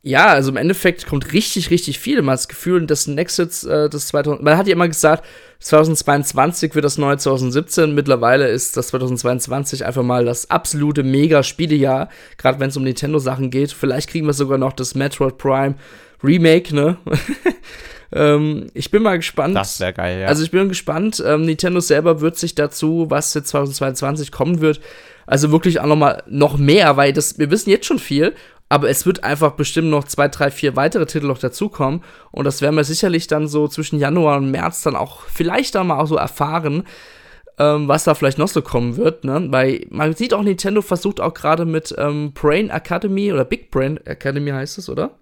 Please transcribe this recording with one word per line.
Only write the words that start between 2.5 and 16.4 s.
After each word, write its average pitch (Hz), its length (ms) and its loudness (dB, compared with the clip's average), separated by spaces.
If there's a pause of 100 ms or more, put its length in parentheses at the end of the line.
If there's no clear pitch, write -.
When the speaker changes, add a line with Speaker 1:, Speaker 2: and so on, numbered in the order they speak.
Speaker 1:
dass 151 200 -2
Nexus, 151 580 -4
äh, 151 260 0
das 147 160 -8
zweitausend, 147 360 -2
man 151 140 4
hat 196 100 0
ja 190 60 2
immer 170 160 2
gesagt, 156 380 0 (320)
zweitausendzweiundzwanzig 151 1160 2
wird 147 120 0
das 143 100 0
neue 143 220 0
zweitausendsiebzehn. 143 760 0
Mittlerweile 135 540 4
ist 127 300 -2
das 123 100 -4
zweitausendzweiundzwanzig 127 960 -4
einfach 123 180 -2
mal 123 220 2
das 120 240 -4
absolute 147 540 0
Mega-Spielejahr, 143 1040 2 (300)
gerade 135 220 0
wenn's 139 180 -2
um 131 60 -2
Nintendo-Sachen 131 680 -2
geht. 139 220 0
Vielleicht 139 360 -2
kriegen 160 160 -4
wir 147 80 2
sogar 139 240 0
noch 135 160 0
das - 220 -8
Metroid 135 420 -2
Prime 139 380 0 (480)
Remake, 165 520 4